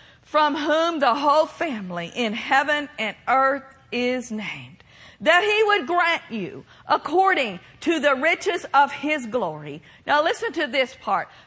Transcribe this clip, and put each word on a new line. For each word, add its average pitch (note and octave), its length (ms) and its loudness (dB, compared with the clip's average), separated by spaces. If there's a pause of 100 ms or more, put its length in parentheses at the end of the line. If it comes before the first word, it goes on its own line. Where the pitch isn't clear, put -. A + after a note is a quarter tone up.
(220)
from D4 320 0
whom D#4+ 460 0
the A#3+ 160 2
whole D4 300 2
family F#3+ 680 -8
in A3+ 200 -2
heaven C#4+ 540 0 (120)
and G#3+ 160 -4 (100)
earth C4+ 380 2 (260)
is B3 400 -4
named, D#3+ 540 -12 (360)
that E4 220 4
he G#4 220 2
would G4+ 240 2
grant E4+ 420 0
you, G3 340 -8 (220)
according D#4 720 2 (220)
to E4 180 0
the C#4+ 160 4
riches F4 580 0
of C#4 200 4
his C#4+ 340 -4
glory." D#3 560 -6 (240)
Now D4 160 4
listen G#4 300 -2
to D4+ 160 -2
this B3+ 260 -2
part. F#3+ 340 -4 (180)